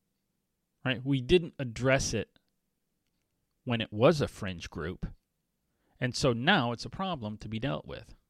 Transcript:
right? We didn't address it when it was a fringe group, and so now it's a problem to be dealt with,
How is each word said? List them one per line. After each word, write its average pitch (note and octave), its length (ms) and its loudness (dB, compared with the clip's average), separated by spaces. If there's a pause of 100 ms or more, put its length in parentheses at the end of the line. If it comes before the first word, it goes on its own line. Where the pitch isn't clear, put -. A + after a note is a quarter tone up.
(840)
right? B2+ 180 -2
We C3+ 200 0
didn't D#3+ 360 2
address B2 560 0
it G#2 160 -4 (1300)
when A#2+ 160 0
it A2 140 -2
was C#3+ 260 6
a G2+ 80 2
fringe F#2 420 -8
group, F2 380 -6 (920)
and B2+ 120 -2
so C3 200 2
now B2 400 2
it's - 100 -8
a A#2+ 60 -10
problem B2+ 480 -6
to A#2 100 -12
be A2 100 -6
dealt C#3+ 300 -4
with, - 260 -14 (160)